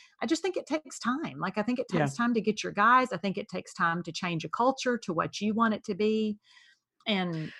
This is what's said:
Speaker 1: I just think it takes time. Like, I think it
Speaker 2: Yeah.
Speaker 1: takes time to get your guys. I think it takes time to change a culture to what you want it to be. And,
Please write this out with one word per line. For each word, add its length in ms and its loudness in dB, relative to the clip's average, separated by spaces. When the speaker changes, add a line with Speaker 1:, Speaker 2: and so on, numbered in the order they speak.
Speaker 1:
I 20 0
just 160 0
think 160 -2
it 80 -4
takes 320 -4
time. 420 -4
Like, 200 -2
I 20 2
think 160 -2
it 160 -4
Speaker 2:
Yeah. 120 4
Speaker 1:
takes 120 -2
time 160 2
to 80 2
get 220 0
your 100 -6
guys. 400 6
I 40 -2
think 200 -4
it 100 -6
takes 280 -8
time 280 0
to 80 -8
change 320 -2
a 60 -6
culture 480 2
to 160 -6
what 260 -2
you 140 0
want 220 2
it 80 -8
to 100 -6
be. 460 0
And, 520 -2